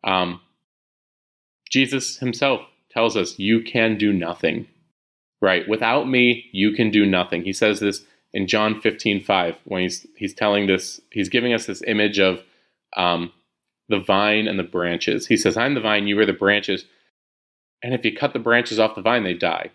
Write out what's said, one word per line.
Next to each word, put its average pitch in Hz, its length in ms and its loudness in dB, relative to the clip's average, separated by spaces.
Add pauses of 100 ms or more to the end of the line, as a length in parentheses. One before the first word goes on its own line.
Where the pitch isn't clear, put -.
Um, 90 360 0 (1300)
Jesus 135 460 -2
himself 127 440 -2 (300)
tells 113 260 0
us, 90 220 -4
"You 110 220 2
can 113 360 0
do 104 160 2
nothing," 85 540 -2 (760)
right? 92 260 2
"Without 117 400 0
me, 123 440 2
you 101 200 2
can 110 200 0
do 104 140 6
nothing." 90 380 0
He 95 100 -6
says 107 260 2
this 101 260 -2 (280)
in 95 140 -2
John 107 320 0
fifteen 101 440 0
five 90 420 0
when 92 160 -4
he's, 90 240 -6 (100)
he's 98 180 -8
telling 104 340 0
this, 92 340 -2 (100)
he's 98 180 -4
giving 123 240 0
us 113 120 -2
this 98 220 -10
image 104 320 2
of, 92 240 2 (520)
um, 87 360 0 (560)
the 104 120 0
vine 104 480 0
and 95 100 -4
the 92 60 -4
branches. 87 640 -4
He 101 100 4
says, 95 200 2
"I'm 131 160 0
the 127 80 -2
vine, 104 260 0
you 101 120 0
are 107 60 6
the 98 80 0
branches. 101 520 0 (1000)
And 123 100 -4
if 120 100 -4
you 104 120 0
cut 143 180 -2
the 131 60 -4
branches 117 400 0
off 110 160 2
the 98 60 -12
vine, 117 220 2
they 90 100 -2
die" 85 420 -4